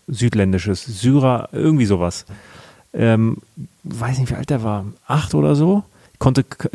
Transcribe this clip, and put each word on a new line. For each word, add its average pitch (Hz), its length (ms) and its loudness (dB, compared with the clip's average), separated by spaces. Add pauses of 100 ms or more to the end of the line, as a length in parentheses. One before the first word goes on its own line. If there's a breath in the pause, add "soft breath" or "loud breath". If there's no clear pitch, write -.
Südländisches, 98 800 0
Syrer, 123 640 0
irgendwie 147 340 2
sowas. 87 400 0 (680 loud breath)
Ähm, 113 440 2 (460)
weiß 120 360 -6
nicht, 127 120 -2
wie 117 40 -6
alt - 160 -6
der 123 120 0
war, 104 220 -4 (220)
acht 147 260 -2
oder 147 220 2
so. 180 280 2 (360 soft breath)
Konnte 131 240 2
k-, - 320 -8